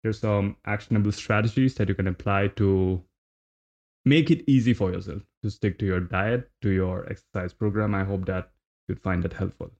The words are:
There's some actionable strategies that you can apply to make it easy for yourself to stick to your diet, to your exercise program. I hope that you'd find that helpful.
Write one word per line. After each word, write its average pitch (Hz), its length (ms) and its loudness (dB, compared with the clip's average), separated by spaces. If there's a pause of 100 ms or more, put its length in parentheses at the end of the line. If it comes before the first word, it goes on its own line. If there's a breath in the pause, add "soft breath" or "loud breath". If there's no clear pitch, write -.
There's 110 160 -2
some 101 380 0 (100)
actionable 104 460 0
strategies 113 640 0
that 101 120 0
you 101 60 0
can 95 140 -2
apply 98 480 0
to 95 460 2 (1000)
make 151 260 4
it 165 160 2
easy 123 280 4
for 92 180 0
yourself 95 300 -8 (200)
to 104 80 -2
stick - 280 -2
to 104 80 -2
your 92 140 0
diet, 101 500 -2 (100)
to 107 80 -2
your 92 420 0
exercise - 440 -10
program. 107 400 0
I 95 100 0
hope 95 220 -4
that 92 240 -6 (380)
you'd - 120 -6
find 90 220 -2
that 90 100 -4
helpful. 92 480 -8